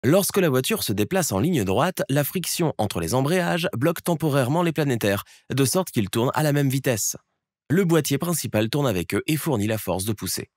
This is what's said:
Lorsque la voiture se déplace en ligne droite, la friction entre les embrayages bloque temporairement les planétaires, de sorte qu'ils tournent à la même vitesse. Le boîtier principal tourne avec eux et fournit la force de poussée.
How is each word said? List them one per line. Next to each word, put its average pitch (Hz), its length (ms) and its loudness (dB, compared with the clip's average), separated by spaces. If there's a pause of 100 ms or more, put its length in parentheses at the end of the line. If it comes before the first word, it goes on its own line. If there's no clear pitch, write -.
Lorsque 180 320 2
la 185 100 4
voiture 131 360 0
se 113 100 -2
déplace 104 400 0
en 95 60 0
ligne 135 260 2
droite, 120 420 0
la 143 160 0
friction 165 540 -2
entre 98 240 -2
les 82 120 -2
embrayages 170 600 0
bloque 160 280 0
temporairement 147 640 2
les 170 80 2
planétaires, 117 540 0 (240)
de 135 160 2
sorte 180 260 -2
qu'ils 104 180 0
tournent 117 260 0
à 139 60 2
la 151 120 2
même 143 160 2
vitesse. 131 480 -2 (520)
Le 175 140 4
boîtier 156 340 2
principal 110 520 -2
tourne 147 180 0
avec 92 260 -2
eux 104 140 -2
et 156 80 2
fournit 127 320 0
la 110 100 0
force 92 280 -4
de 113 80 -2
poussée. - 420 -8